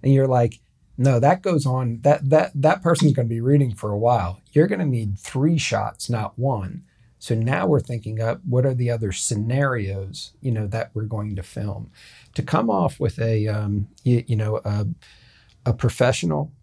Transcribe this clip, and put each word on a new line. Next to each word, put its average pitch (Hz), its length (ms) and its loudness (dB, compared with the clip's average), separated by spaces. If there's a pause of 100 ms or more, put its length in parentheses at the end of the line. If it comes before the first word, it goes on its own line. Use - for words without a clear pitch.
And 135 100 4
you're 135 140 4
like, 123 320 2 (400)
"No, 127 200 4
that 165 220 4
goes 160 240 0
on, 127 360 -2
that, 135 280 2
that, 156 240 4
that 156 300 2
person's 165 300 4
gonna 120 140 0
be 113 140 -4
reading 135 320 2
for 104 180 -6
a 101 60 -2
while. 104 440 0 (100)
You're 156 160 4
gonna 185 180 -2
need 113 320 -2
three 156 400 0
shots, 107 540 -4
not 107 260 -4
one." 120 460 -4 (340)
So - 160 -4
now 127 320 0
we're 151 140 2
thinking 110 420 -6
up 113 260 -4
what 127 200 2
are 131 80 0
the 120 160 0
other 110 200 -2
scenarios, 107 1300 -4
you 131 100 -2
know, 107 160 -2
that 110 260 -6
we're 110 100 -4
going 104 340 -6
to 92 60 -8
film. 104 460 -8 (460)
To 143 80 -2
come 226 260 0
off 190 300 0
with 127 180 -2
a, 113 300 0
um, 104 400 -2 (180)
y-, 120 220 2
you 117 80 0
know, 107 280 -2
a, 104 220 -2 (800)
a 123 80 2
professional 127 760 0 (120)